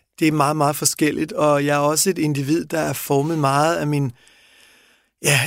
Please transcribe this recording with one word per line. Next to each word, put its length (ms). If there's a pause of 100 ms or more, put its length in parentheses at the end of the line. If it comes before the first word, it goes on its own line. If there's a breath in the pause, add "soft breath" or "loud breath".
(200 loud breath)
det 80
er 40
meget, 260
meget 180
forskelligt, 580
og 320
jeg 100
er 40
også 300
et 80
individ, 480
der 140
er 140
formet 460
meget 360
af 120
min, 240 (1120 soft breath)
ja, 220